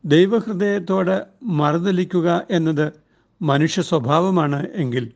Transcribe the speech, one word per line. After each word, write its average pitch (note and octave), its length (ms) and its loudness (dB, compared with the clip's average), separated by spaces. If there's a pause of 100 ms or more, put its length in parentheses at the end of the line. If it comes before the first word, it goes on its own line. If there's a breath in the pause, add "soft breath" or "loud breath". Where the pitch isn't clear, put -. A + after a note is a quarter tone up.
ദൈവഹൃദയത്തോട് F#3+ 1120 0 (340)
മറുതലിക്കുക E3+ 800 0 (220)
എന്നത് D#3+ 360 0 (540 soft breath)
മനുഷ്യ D#3 420 2
സ്വഭാവമാണ് D3+ 800 0 (140)
എങ്കിൽ B2+ 300 -4 (120)